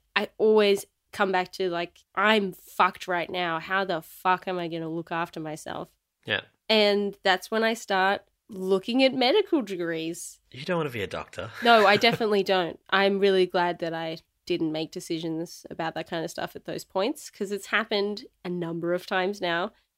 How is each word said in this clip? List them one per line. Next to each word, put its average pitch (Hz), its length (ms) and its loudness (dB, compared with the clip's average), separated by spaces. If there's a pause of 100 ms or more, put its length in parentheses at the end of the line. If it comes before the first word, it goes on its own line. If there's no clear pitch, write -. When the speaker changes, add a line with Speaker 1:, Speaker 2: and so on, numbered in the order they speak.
(140)
Speaker 1:
I - 140 0 (100)
always 208 480 4 (280)
come 196 180 0
back 180 220 0
to, 185 160 -4
like, 170 300 -6 (160)
"I'm 202 380 2
fucked - 540 -2
right 175 220 -2
now. 175 300 -2
How 190 260 -2
the 170 160 -4
fuck - 460 -2
am 185 120 -4
I 175 80 -4
gonna 165 220 -6
look 165 220 -6
after 170 280 -4
myself?" 156 480 -10 (380)
Speaker 2:
Yeah. 107 160 -2 (260)
Speaker 1:
And 202 560 4
that's 185 260 2
when 220 140 0
I 226 120 2
start 196 480 0 (260)
looking 196 520 0
at 262 120 6
medical 277 480 2
degrees. 170 760 -6 (120)
Speaker 2:
You 135 140 -14
don't 180 120 0
wanna 151 120 -2
be 120 120 -6
a 92 60 -4
doctor. 87 440 -8 (120)
Speaker 1:
No, 233 220 8
I 202 120 8
Speaker 2:
<laughs> 233 100 4
Speaker 1:
definitely 214 360 2
don't. 185 340 0 (120)
I'm 196 300 2
really 190 260 4
glad 175 340 -2
that 165 140 -6
I 165 240 -8 (280)
didn't 170 280 -2
make 156 180 -6
decisions 165 760 -6
about 165 260 -6
that 160 140 -8
kind 165 160 -4
of - 60 -8
stuff - 240 -10
at - 100 -16
those - 180 -8
points, - 460 -4
'cause 196 240 -8
it's 196 140 -8
happened 208 580 -2 (180)
a 185 60 -8
number 170 440 -4
of 180 120 -2
times 196 360 -2
now. 175 300 -2 (260)